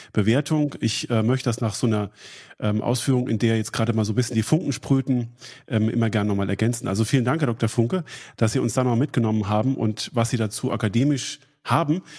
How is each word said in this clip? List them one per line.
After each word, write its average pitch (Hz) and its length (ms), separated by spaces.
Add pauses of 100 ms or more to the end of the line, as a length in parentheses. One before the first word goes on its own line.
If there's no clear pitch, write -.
(120)
Bewertung. 143 680
Ich, - 300
äh, 113 120
möchte 123 260
das 113 120
nach 110 140
so - 120
einer, 107 240 (480)
ähm, 107 240
Ausführung, 127 460
in 113 100
der 113 180
jetzt 110 160
gerade 113 200
mal 110 120
so 101 100
ein - 20
bisschen 120 180
die 110 80
Funken 143 300
sprühten, 127 560 (400)
ähm, 110 200
immer 113 220
gerne 104 160
nochmal 98 240
ergänzen. 110 380
Also 98 160
vielen 127 200
Dank, 139 160
Herr 156 60
Doktor 117 220
Funke, 120 340 (340)
dass 110 160
Sie 139 60
uns 120 160
da 131 80
noch 123 140
mitgenommen 110 520
haben 110 280
und 110 360
was 113 180
Sie 127 60
dazu 110 360
akademisch 117 680 (240)
haben, 156 400 (160)